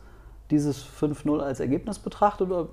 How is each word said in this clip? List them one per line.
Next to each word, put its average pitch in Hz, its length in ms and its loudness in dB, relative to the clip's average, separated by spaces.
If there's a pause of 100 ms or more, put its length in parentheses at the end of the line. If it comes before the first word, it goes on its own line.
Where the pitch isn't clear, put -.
(500)
dieses 147 320 2
fünf - 420 -4
null 151 160 2
als 135 200 -2
Ergebnis 175 380 0
betrachtet, 196 520 0
oder 175 220 -2